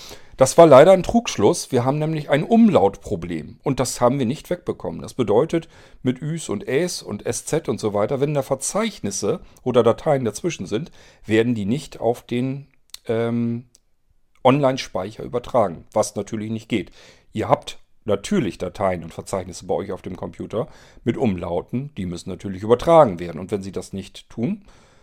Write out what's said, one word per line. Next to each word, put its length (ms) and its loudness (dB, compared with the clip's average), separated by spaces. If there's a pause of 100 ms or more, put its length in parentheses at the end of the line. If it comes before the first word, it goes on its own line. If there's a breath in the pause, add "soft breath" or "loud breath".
(380 loud breath)
Das 200 4
war 80 12
leider 280 10
ein 100 4
Trugschluss. 680 0
Wir 140 0
haben 140 0
nämlich 320 -4
ein 120 2
Umlautproblem 1200 2
und 160 -2
das 220 -4
haben 160 4
wir 80 -2
nicht 240 -6
wegbekommen. 520 -8
Das 120 -14
bedeutet, 560 0 (320 soft breath)
mit 180 -2
Üs 300 -8
und 180 -6
Äs 360 -2
und 240 -12
S 180 -6
Z 240 -4
und 100 -4
so 140 -2
weiter, 260 -2
wenn 140 -2
da 80 -2
Verzeichnisse 1000 -4 (200 soft breath)
oder 220 4
Dateien 420 0
dazwischen 400 -6
sind, 260 -6 (340 soft breath)
werden 280 2
die 120 -4
nicht 340 -6
auf 240 -2
den, 440 -6 (380)
ähm, 600 -4 (800)
Online-Speicher 800 0
übertragen, 680 -2
was 220 0
natürlich 340 -6
nicht 200 -8
geht. 200 -2 (440 soft breath)
Ihr 140 -4
habt 300 -2 (280)
natürlich 520 -2
Dateien 460 -4
und 100 -16
Verzeichnisse 540 -10
bei 80 -2
euch 160 -6
auf 100 -10
dem 140 -12
Computer 520 -10 (360 soft breath)
mit 140 -2
Umlauten, 800 -4
die 100 -6
müssen 220 -10
natürlich 340 -10
übertragen 560 4
werden. 200 -10
Und 120 -14
wenn 100 -2
sie 100 -12
das 220 -10
nicht 380 -14
tun, 340 -6 (380 soft breath)